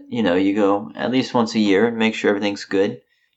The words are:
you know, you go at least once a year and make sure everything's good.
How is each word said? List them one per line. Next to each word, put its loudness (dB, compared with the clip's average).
you -6
know, 2
you 2
go 0
at -4
least -2
once 0
a 2
year 4
and -4
make 0
sure 0
everything's -2
good. 0